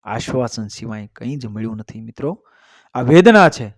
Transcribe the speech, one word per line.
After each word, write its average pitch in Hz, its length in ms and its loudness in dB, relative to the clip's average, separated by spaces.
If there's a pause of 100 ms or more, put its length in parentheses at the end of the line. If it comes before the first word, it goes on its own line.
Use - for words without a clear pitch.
આશ્વાસન 113 600 -6
સિવાય 107 400 -14
કંઈ 127 300 -12
જ 123 100 -12
મળ્યું 110 300 -10
નથી. 110 240 -16
મિત્રો, 127 440 -10 (500)
આ 127 80 -4
વેદના 180 460 6
છે. 110 300 -6